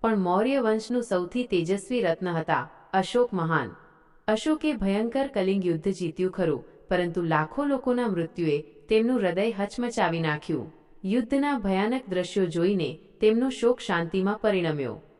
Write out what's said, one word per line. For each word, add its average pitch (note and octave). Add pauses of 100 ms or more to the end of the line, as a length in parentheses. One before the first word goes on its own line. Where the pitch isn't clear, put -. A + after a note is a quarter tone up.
પણ A3
મૌર્ય G#3
વંશનું A3
સૌથી F#3
તેજસ્વી G3
રત્ન F3
હતા D#3+ (240)
અશોક A#3+
મહાન. D#3+ (580)
અશોકે D4+
ભયંકર A3+
કલિંગ F#3+
યુદ્ધ E3
જીત્યું F#3
ખરું, E3 (240)
પરંતુ F3
લાખો D#3+
લોકોના B3+
મૃત્યુએ E3 (300)
તેમનું A3+
હૃદય G3
હચમચાવી G3+
નાખ્યું. D3+ (320)
યુદ્ધના C4
ભયાનક G3+
દ્રશ્યો F3+
જોઈને E3+ (220)
તેમનો A3+
શોક B3
શાંતિમાં F#3
પરિણમ્યો. D#3 (180)